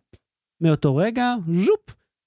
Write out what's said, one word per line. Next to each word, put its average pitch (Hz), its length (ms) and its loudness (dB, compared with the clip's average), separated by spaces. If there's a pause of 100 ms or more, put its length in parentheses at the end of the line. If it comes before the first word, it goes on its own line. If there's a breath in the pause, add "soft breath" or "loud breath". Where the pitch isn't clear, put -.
(640)
מאותו 151 340 2
רגע, 240 380 -2 (320)
ז'ופ, 415 300 -2 (300)